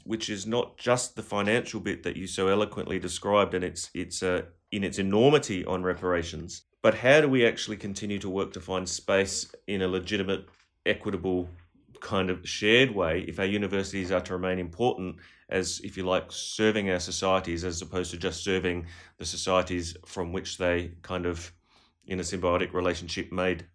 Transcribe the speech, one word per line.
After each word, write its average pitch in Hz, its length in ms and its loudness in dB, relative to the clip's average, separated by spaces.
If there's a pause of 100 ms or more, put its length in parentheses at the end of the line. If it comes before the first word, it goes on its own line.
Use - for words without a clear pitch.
which 110 240 -4
is 101 180 -6
not 117 300 -2
just - 380 0
the 110 80 -8
financial 107 580 0
bit 92 220 -4
that - 140 -4
you 92 100 -8
so 95 220 0
eloquently 101 500 0
described, 95 560 2
and 90 100 0
it's, 87 300 -8
it's, 85 280 -6
uh, 90 200 2 (300)
in 101 100 0
its 95 160 -2
enormity 107 640 4
on 92 180 -2
reparations. 87 800 -2 (200)
But 107 120 6
how 135 260 8
do 147 80 4
we 127 180 6
actually 107 300 -2
continue 101 420 -6
to 98 100 -6
work 95 260 -2
to 90 60 -10
find 92 280 -2
space - 600 0 (180)
in 98 140 -2
a 92 60 2
legitimate, 95 580 0 (380)
equitable, 92 640 0 (520)
kind 95 280 0
of - 180 -4
shared 117 440 4
way 87 380 0
if 82 100 -8
our 98 80 0
universities 98 640 -2
are 92 120 2
to 92 120 -6
remain 92 240 -2
important 90 580 -2 (320)
as, 90 360 -2
if - 120 -10
you 92 80 -4
like, 92 240 2
serving 107 640 2
our 92 80 2
societies 87 640 0
as 87 160 -4
opposed 90 300 -4
to 87 80 -10
just 85 240 -4
serving 87 440 -2 (320)
the 87 60 -10
societies 87 800 0
from 85 280 -6
which - 260 -6
they 87 340 0 (100)
kind 90 220 -4
of, 82 280 -4 (540)
in 90 120 -4
a 87 60 -4
symbiotic 87 500 0
relationship, 90 580 -2
made 90 320 0 (100)